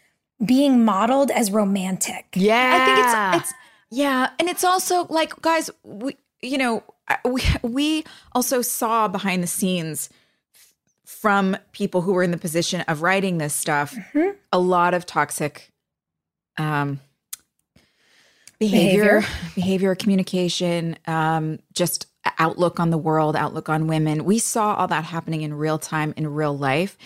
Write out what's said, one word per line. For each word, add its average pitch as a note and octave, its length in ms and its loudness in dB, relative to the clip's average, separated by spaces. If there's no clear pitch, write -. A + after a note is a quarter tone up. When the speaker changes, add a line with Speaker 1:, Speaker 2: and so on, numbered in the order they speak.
Speaker 1:
being B3+ 420 4
modeled A3+ 460 2
as G#3+ 200 0
romantic. G3 840 -2
Speaker 2:
Yeah. A#3+ 460 4
Speaker 3:
I C4 40 4
think C4 140 4
it's, - 80 -10
it's, - 80 -14
yeah. C4 480 0
And E4+ 100 0
it's F4 160 -2
also, F4+ 460 2
like, D#4+ 320 -2
guys, D#4+ 260 0
we, G#3+ 340 -10
you B3+ 180 -6
know, A#3+ 240 -2
I, - 160 0
we, B3 180 -2
we D4 420 -2
also B3 300 0
saw A3+ 440 0
behind F#3 360 -2
the F3 40 -4
scenes E3+ 600 -4
f-, - 220 -20
from G3 500 0
people G3 300 -2
who F#3 100 0
were F3+ 120 2
in F3 80 0
the E3+ 60 -4
position E3+ 440 -2
of D#3 200 -4
writing F#3 360 0
this D3 160 -4
stuff, D3 400 -2
Speaker 1:
Mm-hmm. D4 360 -2
Speaker 3:
a F#3 60 2
lot F3+ 340 2
of F3 140 -2
toxic, - 640 -4
um, C#3+ 400 -2
behavior, G#3 640 4
Speaker 1:
Behavior. - 80 -2
Speaker 3:
behavior, F#3+ 400 0
communication, F3 1000 -2
um, D#3+ 520 -2
just - 320 -2
outlook E3+ 420 0
on E3+ 100 2
the E3 80 2
world, D#3 380 2
outlook D3+ 320 -4
on D#3 180 0
women. D#3 380 0
We G3+ 140 2
saw G#3+ 360 -2
all F3+ 140 0
that D#3+ 160 -2
happening E3 380 -6
in D3+ 120 -6
real D#3 240 -2
time, D3+ 380 -4
in D3+ 180 -6
real D3 220 -2
life. C#3+ 500 -2